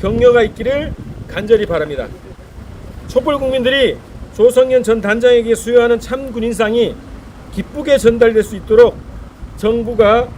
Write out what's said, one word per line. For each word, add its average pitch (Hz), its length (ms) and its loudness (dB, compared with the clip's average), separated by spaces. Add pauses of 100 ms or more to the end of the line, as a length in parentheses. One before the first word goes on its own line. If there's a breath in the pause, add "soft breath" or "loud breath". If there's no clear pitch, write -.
격려가 233 440 4
있기를 262 500 -4 (320)
간절히 208 400 0
바랍니다. 151 400 -4 (1040)
촛불 285 300 0
국민들이 262 580 0 (400)
조성현 254 480 4
전 220 160 0
단장에게 226 560 2
수여하는 240 420 2
참 262 320 -8
군인상이 220 640 -2 (580)
기쁘게 277 460 0
전달될 226 460 4
수 - 100 -10
있도록 214 420 2 (600)
정부가 226 800 0